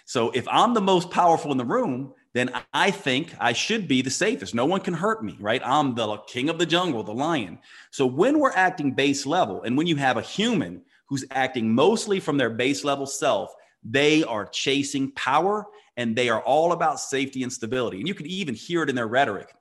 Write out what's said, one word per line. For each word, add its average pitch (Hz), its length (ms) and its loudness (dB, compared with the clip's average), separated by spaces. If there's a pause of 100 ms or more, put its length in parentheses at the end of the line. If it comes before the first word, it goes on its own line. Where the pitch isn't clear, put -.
So 117 260 0
if 117 160 -2
I'm 190 260 4
the 226 80 2
most 185 280 2
powerful 160 420 2
in 135 60 0
the 123 80 -2
room, 139 480 -2 (200)
then 127 180 0 (220)
I 175 180 2
think 147 480 -2
I 117 140 2
should 202 340 -2
be 127 140 2
the 127 80 -2
safest. 175 460 -2
No 120 100 2
one 185 160 0
can 190 120 -4
hurt 202 300 -2
me, 98 160 -8
right? 110 260 0
I'm 135 300 2
the 107 220 -2 (100)
king 127 220 -4
of 165 100 -4
the 175 60 2
jungle, 165 380 0
the 104 100 -8
lion. 131 460 -2 (320)
So 135 140 2
when 190 340 2
we're 269 140 2
acting 180 380 2
base 139 340 0
level, 139 380 0
and 117 140 -2
when 165 100 2
you 165 100 0
have 131 200 2
a 107 40 -2
human 156 600 -2 (260)
who's 135 240 -4
acting 127 420 0
mostly 190 460 4
from 151 180 -2
their 123 120 2
base 131 360 0
level 139 200 -2
self, 127 480 -2 (300)
they 147 400 4
are 107 220 -4
chasing 139 680 -2
power 190 540 0 (320)
and 120 180 -2
they 123 140 2
are 110 140 2
all 156 280 2
about 160 300 0
safety 135 420 -4
and 123 80 -4
stability. 113 480 -4
And 120 80 -6
you 196 60 -4
can 160 140 -10
even 180 280 -6
hear 170 260 -4
it 143 80 0
in 127 60 -2
their 120 120 -2
rhetoric, 113 540 0